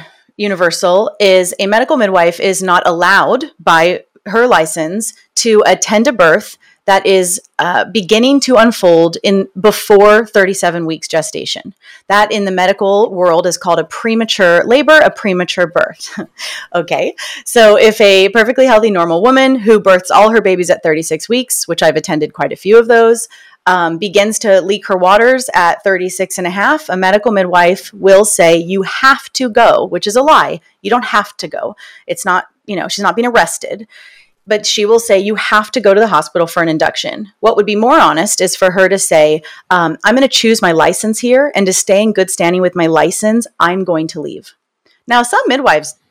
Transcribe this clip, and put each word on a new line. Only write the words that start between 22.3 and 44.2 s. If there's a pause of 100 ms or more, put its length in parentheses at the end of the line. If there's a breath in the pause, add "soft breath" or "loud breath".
quite
a
few
of
those, (360 soft breath)
um,
begins
to
leak
her
waters
at
thirty-six
and
a
half,
a
medical
midwife
will
say,
"You
have
to
go,"
which
is
a
lie. (200)
You
don't
have
to
go. (300 loud breath)
It's
not, (180)
you
know,
she's
not
being
arrested. (580 soft breath)
But
she
will
say,
"You
have
to
go
to
the
hospital
for
an
induction."
What
would
be
more
honest
is
for
her
to
say, (280 loud breath)
um,
"I'm
gonna
choose
my
license
here,
and
to
stay
in
good
standing
with
my
license, (120)
I'm
going
to